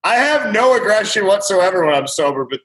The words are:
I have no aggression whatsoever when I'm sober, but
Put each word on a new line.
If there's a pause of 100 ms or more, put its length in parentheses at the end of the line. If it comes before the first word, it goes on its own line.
I
have
no
aggression
whatsoever
when
I'm
sober,
but